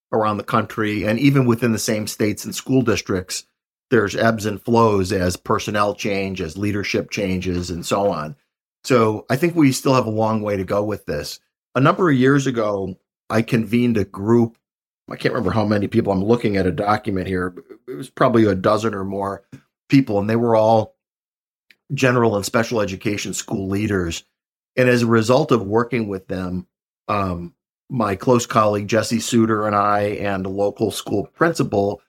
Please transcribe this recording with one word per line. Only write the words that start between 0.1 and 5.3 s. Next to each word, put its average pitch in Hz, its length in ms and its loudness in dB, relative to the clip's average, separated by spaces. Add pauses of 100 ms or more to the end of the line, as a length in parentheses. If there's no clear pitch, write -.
around 107 240 0
the 101 80 -6
country. 107 640 -2
And 107 120 0
even 139 280 4
within 117 260 2
the 107 80 0
same 107 280 -4
states 104 360 -4
and 101 100 -12
school 131 280 0
districts, 98 640 -2 (440)
there's 104 280 2
ebbs 110 280 2
and 104 160 -6
flows 107 520 2
as 90 240 0